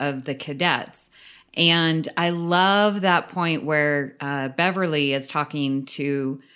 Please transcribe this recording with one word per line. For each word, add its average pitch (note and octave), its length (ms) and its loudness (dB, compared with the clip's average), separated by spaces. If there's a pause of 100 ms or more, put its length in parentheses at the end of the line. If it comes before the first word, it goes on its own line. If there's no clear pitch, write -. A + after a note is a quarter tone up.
of C3+ 240 -4
the C#3+ 100 -6
cadets. D3 720 -4 (440)
And E3 540 2 (100)
I E3+ 140 0
love F#3+ 720 2
that F3+ 280 2
point E3 340 0
where, D3 560 0
uh, C#3 300 -4
Beverly E3 640 0
is C3+ 160 -4
talking C#3 560 -2
to C#3 560 -4 (140)